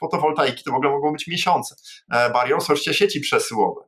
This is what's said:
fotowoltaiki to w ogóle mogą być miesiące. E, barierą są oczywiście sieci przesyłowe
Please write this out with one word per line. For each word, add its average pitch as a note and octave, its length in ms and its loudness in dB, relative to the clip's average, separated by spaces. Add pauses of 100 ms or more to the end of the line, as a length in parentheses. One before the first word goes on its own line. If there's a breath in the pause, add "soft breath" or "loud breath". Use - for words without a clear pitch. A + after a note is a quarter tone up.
fotowoltaiki D#3 640 0
to C#3 80 -4
w - 20 0
ogóle C3+ 160 2
mogą C#3+ 220 0
być D3+ 140 -8
miesiące. E3+ 480 -2 (360 loud breath)
E, A#2+ 200 2
barierą B2 300 2
są - 40 -4
oczywiście D3 300 0
sieci G3 260 2
przesyłowe G#2+ 680 0